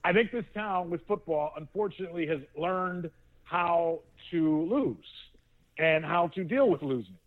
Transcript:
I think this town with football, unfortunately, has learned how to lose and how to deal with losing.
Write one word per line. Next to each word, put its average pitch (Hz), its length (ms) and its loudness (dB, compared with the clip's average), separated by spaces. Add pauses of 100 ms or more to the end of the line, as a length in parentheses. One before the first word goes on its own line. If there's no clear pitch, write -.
I 180 100 4
think 220 180 4
this 233 220 -4
town 190 360 -2
with 170 180 -4
football, 156 500 -2
unfortunately, 175 680 -6
has 156 120 -2 (180)
learned 180 520 -4 (340)
how 170 560 0 (320)
to 156 320 2
lose 196 420 0 (720)
and 160 280 4
how 170 240 2
to 190 140 -6
deal 247 260 4
with 165 140 2
losing. 117 320 -4 (120)